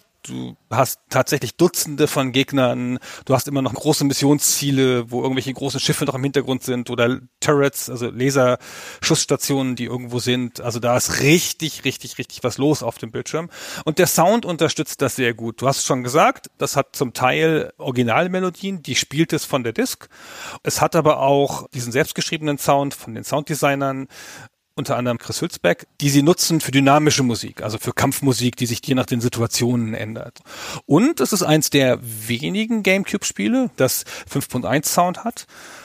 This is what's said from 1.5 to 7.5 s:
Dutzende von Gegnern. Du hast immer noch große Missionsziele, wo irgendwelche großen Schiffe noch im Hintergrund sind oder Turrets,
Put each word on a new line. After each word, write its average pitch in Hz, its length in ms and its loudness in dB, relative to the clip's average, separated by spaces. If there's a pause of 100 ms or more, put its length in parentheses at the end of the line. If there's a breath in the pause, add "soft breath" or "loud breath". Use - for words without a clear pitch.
Dutzende 151 500 2
von 131 260 -2
Gegnern. 123 680 0 (260 loud breath)
Du - 80 0
hast 131 160 0
immer 139 140 -2
noch 123 100 0
große 147 320 0
Missionsziele, 135 1080 2
wo 120 120 -2
irgendwelche 131 320 -2
großen 131 260 -4
Schiffe - 240 0
noch 139 100 -2
im 127 80 -6
Hintergrund 131 400 0
sind 123 280 -4
oder 120 300 2 (200)
Turrets, 143 480 2